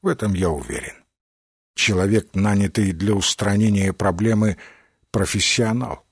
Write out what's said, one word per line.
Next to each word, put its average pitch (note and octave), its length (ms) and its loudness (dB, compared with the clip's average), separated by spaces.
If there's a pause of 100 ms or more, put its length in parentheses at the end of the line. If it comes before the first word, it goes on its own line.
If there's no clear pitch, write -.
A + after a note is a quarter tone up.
в F#3+ 80 -2
этом G#2 260 -2
я F2+ 160 0
уверен. - 440 -8 (800)
Человек, G2+ 600 0
нанятый G2+ 580 2
для G2+ 220 0
устранения G2+ 760 0
проблемы, G#2 680 0 (520)
профессионал. A2+ 1000 -2